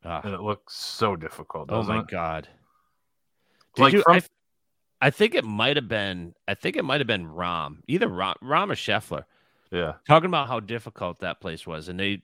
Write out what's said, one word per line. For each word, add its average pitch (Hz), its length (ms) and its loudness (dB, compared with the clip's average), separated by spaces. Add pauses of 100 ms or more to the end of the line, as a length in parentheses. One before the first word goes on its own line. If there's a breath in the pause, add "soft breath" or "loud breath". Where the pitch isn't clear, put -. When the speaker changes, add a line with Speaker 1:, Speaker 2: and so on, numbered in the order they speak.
Speaker 1:
Ah. 82 180 -6
Speaker 2:
And 101 100 -6
it 92 60 -8
looks 104 360 -6
so - 420 -2
difficult, 78 520 -10
Speaker 1:
Oh 107 100 0
Speaker 2:
doesn't 107 140 -2
Speaker 1:
my 110 80 0
Speaker 2:
it? 95 60 -10
Speaker 1:
God! 80 400 -4 (1300)
Did 123 60 4
Speaker 2:
Like, 135 120 8
Speaker 1:
you, 202 100 8
Speaker 2:
from 170 120 10
Speaker 1:
I, 180 60 4 (800)
I 135 80 6
think 214 260 2
it - 80 2
might 113 320 0
have 131 140 -2
been, 92 440 -2 (140)
I 98 60 -2
think - 240 -4
it 214 80 -2
might 143 160 0
have 123 60 -2
been 95 200 0
Rahm, 80 600 -4
either 190 200 0
Ra-, 92 340 -2
Rahm 165 300 0
or 131 40 -2
Scheffler. 90 500 -4 (460)
Speaker 2:
Yeah. 87 240 -2 (120)
Speaker 1:
Talking 160 220 6
about 151 180 0
how 123 140 -4
difficult 104 580 -8
that 87 220 -6
place 82 260 -10
was. 80 220 -10
And 90 100 -8
they, 101 240 -2